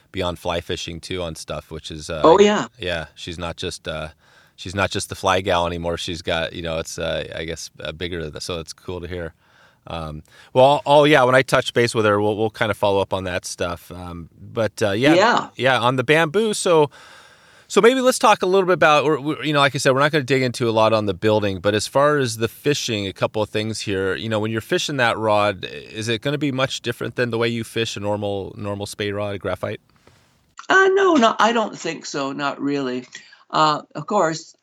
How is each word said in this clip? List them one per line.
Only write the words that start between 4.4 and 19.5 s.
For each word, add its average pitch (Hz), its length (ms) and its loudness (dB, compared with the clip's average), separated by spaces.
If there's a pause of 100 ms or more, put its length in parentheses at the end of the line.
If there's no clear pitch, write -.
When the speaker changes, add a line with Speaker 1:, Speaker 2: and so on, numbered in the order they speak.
Speaker 1:
she's 90 200 -12
not 95 160 0
just - 180 -6
the - 60 -12
fly 95 260 0
gal 87 240 0
anymore. 85 320 -4
She's 85 240 -8
got, 85 320 -4
you 87 80 -12
know, 82 180 -6
it's, - 200 -10
uh, 80 260 -4 (100)
I 82 100 -10
guess, 80 240 -12 (120)
uh, 80 120 -10
bigger. 82 360 -6
Th-, 73 140 -12
so 87 160 -8
it's 80 140 -12
cool 90 280 -12
to 85 60 -12
hear. 85 260 -8 (540)
Um, 78 340 -10 (320)
well, 139 320 6
oh 147 200 6
yeah, 147 180 6
when 127 100 4
I 135 100 6
touch - 300 0
base 120 220 2
with 110 100 2
her, 104 160 4
we'll, 104 140 0
we'll 107 140 -2
kinda 107 240 -2
follow 101 260 0
up 95 140 -2
on 95 100 -4
that 92 220 -6
stuff. 87 460 -8
Um, 87 380 -14 (100)
but, 104 440 -4
uh, 101 80 2
yeah, 131 220 4
Speaker 2:
Yeah. 208 420 2
Speaker 1:
yeah, 123 240 2
on 123 160 2
the 127 80 0
bamboo. 165 500 2
So, 160 380 2 (800)
so - 100 2
maybe 254 220 6
let's 247 180 4
talk 214 220 4
a 208 40 -2
little 190 220 4
bit 185 60 6
about, 151 320 6
we're, 147 140 2
we're, 139 240 -6
you 151 100 -2